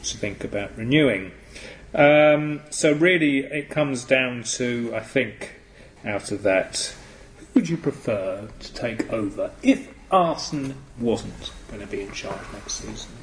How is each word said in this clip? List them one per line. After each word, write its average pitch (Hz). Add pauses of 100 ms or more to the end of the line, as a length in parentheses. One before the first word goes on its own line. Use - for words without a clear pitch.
to -
think 101
about 101
renewing." 113 (600)
Um, 151 (100)
so 156
really, 156
it 143
comes 139
down 127 (140)
to, 120
I 110
think, - (500)
out 101
of 101
that, - (440)
who -
would 180
you 165
prefer 104 (120)
to -
take 113
over 101 (120)
if 269 (240)
Arsenal 156 (260)
wasn't 110 (200)
gonna 101
be 101
in 98
charge - (120)
next 104
season? - (120)